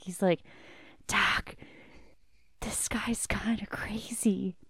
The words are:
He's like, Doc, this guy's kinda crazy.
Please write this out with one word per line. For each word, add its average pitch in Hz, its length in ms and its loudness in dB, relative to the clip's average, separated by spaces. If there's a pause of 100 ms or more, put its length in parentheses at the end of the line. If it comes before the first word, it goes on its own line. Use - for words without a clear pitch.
He's 185 180 -6
like, 180 200 4 (680)
Doc, - 480 2 (1040)
this - 260 -2
guy's 233 400 -2
kinda 214 400 0
crazy. 208 880 0 (140)